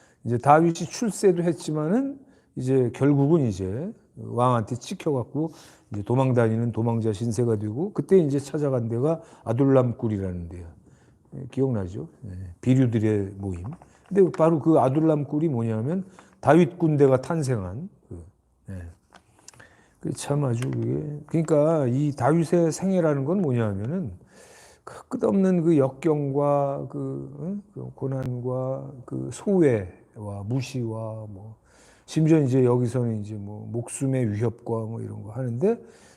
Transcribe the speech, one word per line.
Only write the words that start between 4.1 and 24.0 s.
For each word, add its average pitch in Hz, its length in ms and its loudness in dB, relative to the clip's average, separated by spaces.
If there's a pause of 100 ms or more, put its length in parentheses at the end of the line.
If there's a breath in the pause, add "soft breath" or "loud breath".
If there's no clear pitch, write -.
왕한테 117 600 0
찍혀갖고 151 760 -4 (400 loud breath)
이제 104 100 -6
도망다니는 120 720 2
도망자 113 400 0
신세가 117 440 0
되고, 110 360 -6
그때 190 260 2
이제 143 200 2
찾아간 135 500 -2
데가 143 320 -2 (240 loud breath)
아둘람 123 540 4
굴이라는 95 500 -4
데야. 87 180 -14 (680 soft breath)
예, 135 160 -12
기억나죠? 123 580 -4 (180)
예, 95 40 -12 (320)
비류들의 110 760 2
모임. 95 280 -6 (440 soft breath)
근데 180 240 4
바로 160 280 4
그 160 180 4
아둘람 147 460 2
굴이 151 240 -2
뭐냐면 120 560 -2 (360 loud breath)
다윗 165 380 6
군대가 139 420 4
탄생한 131 680 -4 (200)
그, 85 160 -16 (460)
예. 92 120 -12 (1200 soft breath)
그 - 120 -6
참 143 320 -2
아주 123 260 -2
그게, 139 560 -4
그러니까 156 600 2
이 139 260 0
다윗의 160 600 2
생애라는 160 520 0
건 180 160 0
뭐냐면은 120 720 -2 (720 loud breath)